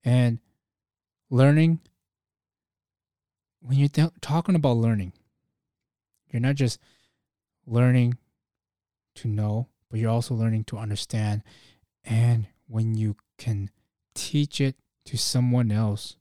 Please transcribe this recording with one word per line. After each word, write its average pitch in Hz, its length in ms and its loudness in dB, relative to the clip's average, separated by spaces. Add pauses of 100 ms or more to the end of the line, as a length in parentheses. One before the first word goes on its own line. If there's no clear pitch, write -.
And 120 380 2 (880)
learning, 151 520 4 (1800)
when 131 180 0
you're 143 100 4
th-, 151 220 0 (100)
talking 165 360 0
about 131 220 2
learning, 107 340 0 (1160)
you're 120 120 -4
not 139 160 0
just 131 240 -2 (880)
learning 123 520 2 (960)
to - 140 -8
know, 107 400 -4 (200)
but 113 120 -6
you're 113 100 0
also 117 240 -2
learning 110 300 0
to 110 140 -12
understand. 107 680 -4 (580)
And 113 460 0 (180)
when 113 300 -4
you 107 200 -2 (220)
can 101 320 -6 (440)
teach - 460 -4
it 135 160 -2 (280)
to - 120 -10
someone 123 540 0
else 104 500 -2